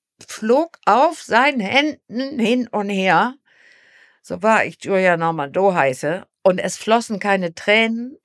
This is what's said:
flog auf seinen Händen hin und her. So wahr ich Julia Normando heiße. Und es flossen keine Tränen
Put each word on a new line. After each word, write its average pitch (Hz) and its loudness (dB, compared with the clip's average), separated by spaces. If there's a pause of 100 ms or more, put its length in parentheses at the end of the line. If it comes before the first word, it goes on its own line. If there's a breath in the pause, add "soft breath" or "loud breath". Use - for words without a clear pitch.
(280)
flog 262 0
auf 269 4
seinen 262 2
Händen 262 -2
hin 233 0
und 202 -4
her. 190 2 (880 soft breath)
So 175 -10
wahr 214 2
ich 160 -10
Julia 185 2
Normando 165 0
heiße. 147 -2 (160)
Und 190 2
es - -6
flossen 220 -2
keine 190 -2
Tränen 226 -2